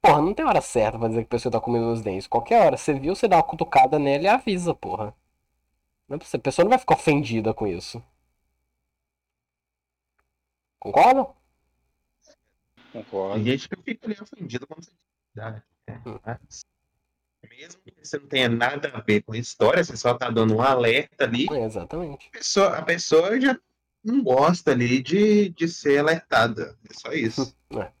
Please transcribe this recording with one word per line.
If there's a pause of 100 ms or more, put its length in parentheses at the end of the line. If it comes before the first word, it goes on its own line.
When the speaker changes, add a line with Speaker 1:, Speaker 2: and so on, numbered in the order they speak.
Speaker 1:
Porra,
não
tem
hora
certa
pra
dizer
que
a
pessoa
tá
comendo
nos
dentes.
Qualquer
hora,
você
viu,
você
dá
uma
cutucada
nela
e
avisa,
porra. (960)
Não
é
possível,
a
pessoa
não
vai
ficar
ofendida
com
isso. (2750)
Concorda? (1700)
Speaker 2:
Concordo.
Speaker 3:
Tem
gente
que
fica
ali
ofendida
quando
você (440)
dá,
né? (440)
Speaker 1:
Hum.
Speaker 3:
Mas, (880)
mesmo
que (100)
você
não
tenha
nada
a
ver
com
a
história,
você
só
tá
dando
um
alerta
ali,
Speaker 1:
É,
exatamente.
Speaker 3:
a
pessoa,
a
pessoa
já (460)
não
gosta
ali
de,
de
ser
alertada. (120)
É
só
isso.
Speaker 1:
<laughs>
É.